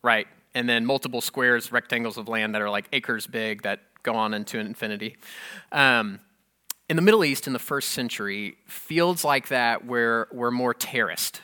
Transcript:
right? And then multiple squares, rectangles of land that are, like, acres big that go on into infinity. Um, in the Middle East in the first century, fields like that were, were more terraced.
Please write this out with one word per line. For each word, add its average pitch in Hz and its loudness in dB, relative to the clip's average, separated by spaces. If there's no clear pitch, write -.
right? 113 4
And 120 0
then 117 2
multiple 127 -2
squares, 123 2
rectangles 117 -2
of 113 -10
land 110 -2
that 107 0
are, 104 -2
like, 101 -2
acres 120 -2
big 110 -4
that 101 -4
go 117 0
on 107 0
into 107 -6
infinity. 107 -8
Um, 120 4
in 160 0
the 156 2
Middle 208 8
East 139 0
in 135 -2
the 123 -2
first - -4
century, 104 -4
fields 170 0
like 139 2
that 120 2
were, 117 0
were 120 -2
more 123 0
terraced. - -4